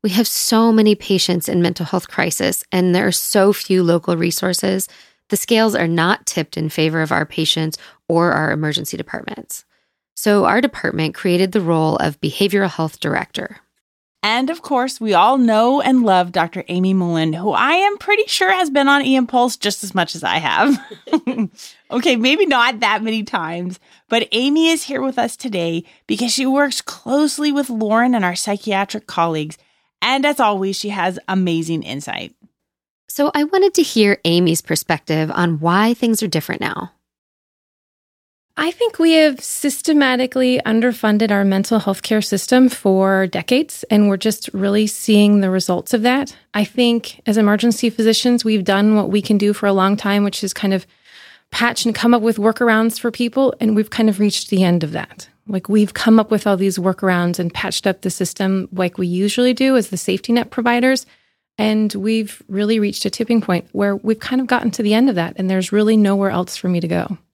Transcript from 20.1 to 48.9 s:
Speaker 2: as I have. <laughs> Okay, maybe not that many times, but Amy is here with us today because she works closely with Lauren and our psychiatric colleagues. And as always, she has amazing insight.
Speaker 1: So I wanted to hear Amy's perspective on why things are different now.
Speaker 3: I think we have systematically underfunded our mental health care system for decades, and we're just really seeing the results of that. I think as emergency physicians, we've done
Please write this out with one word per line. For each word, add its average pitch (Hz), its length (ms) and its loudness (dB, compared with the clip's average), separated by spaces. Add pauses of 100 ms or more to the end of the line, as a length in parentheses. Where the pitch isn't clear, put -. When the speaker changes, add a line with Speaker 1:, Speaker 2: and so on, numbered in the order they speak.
Speaker 2:
as 160 80 -12
I 90 140 0
have. 196 420 2 (460)
<laughs> 226 240 -4 (400)
Okay, 247 280 0
maybe 277 280 2
not 247 360 0
that 214 200 0
many 220 220 -4
times, 175 560 -6 (300)
but - 220 -2
Amy 285 360 2
is 330 160 0
here 269 180 -6
with 269 160 -4
us 233 180 -4
today 170 500 -6 (200)
because 226 260 -4
she 262 140 -2
works 269 360 0
closely 294 680 -2
with 277 200 -2
Lauren 226 420 2
and 220 100 0
our 175 120 -2
psychiatric 202 720 -4
colleagues. 160 500 -2 (420)
And 269 280 0
as 285 120 0
always, 196 360 0
she 208 140 -8
has 185 280 -4 (100)
amazing 165 540 -2
insight. 104 540 -12 (720)
Speaker 1:
So 285 260 -2
I 294 120 0
wanted 381 280 2
to 359 80 2
hear 208 440 2
Amy's 170 360 2
perspective 156 720 -2
on 170 280 -2
why 196 360 2
things 226 260 0
are 214 60 -4
different - 340 -4
now. - 300 -8 (1600)
Speaker 3:
I 311 140 -2
think 440 300 -2
we 330 140 6
have 302 300 4
systematically 262 1200 0
underfunded 220 640 2
our 202 120 2
mental 196 360 2
health 196 240 -4
care 214 180 0
system 254 480 2
for 190 560 2
decades, 247 640 -2
and 208 180 4
we're 196 100 2
just 214 360 -4
really 202 320 0
seeing 208 560 4
the 190 80 0
results 185 460 -2
of 214 80 0
that. 269 340 -2 (160)
I 208 100 0
think 233 600 -2
as 208 120 0
emergency 220 520 2
physicians, 226 560 0
we've 220 180 0
done 202 320 4